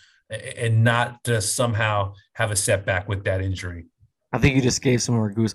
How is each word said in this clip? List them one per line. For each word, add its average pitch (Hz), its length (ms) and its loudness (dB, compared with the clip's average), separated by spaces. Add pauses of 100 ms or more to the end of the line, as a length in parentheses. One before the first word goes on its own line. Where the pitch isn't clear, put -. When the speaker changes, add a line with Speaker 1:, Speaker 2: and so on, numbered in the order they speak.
(320)
Speaker 1:
a-, 120 340 -8
and 113 180 4
not 117 400 2
just 113 320 0
somehow 107 600 0 (180)
have 110 160 -2
a 107 60 -2
setback 95 520 0
with 98 180 -4
that 95 140 0
injury. 90 460 -6 (500)
Speaker 2:
I 123 40 0
think 131 160 4
you 131 80 4
just 120 180 0
gave 123 180 2
some 123 140 -2
of 113 80 2
our 107 80 0
goose-, 110 260 0